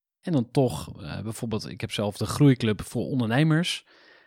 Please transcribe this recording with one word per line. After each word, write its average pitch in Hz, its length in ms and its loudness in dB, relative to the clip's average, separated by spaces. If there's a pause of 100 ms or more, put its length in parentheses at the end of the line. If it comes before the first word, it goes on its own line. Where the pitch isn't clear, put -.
(200)
En 180 120 -4
dan 127 180 2
toch, - 520 0
eh, - 180 -8
bijvoorbeeld, 107 480 -6
ik 69 120 -12
heb - 120 -6
zelf 104 240 -2
de 110 100 -2
Groeiclub 120 560 4
voor - 240 -6
Ondernemers. 151 800 0 (400)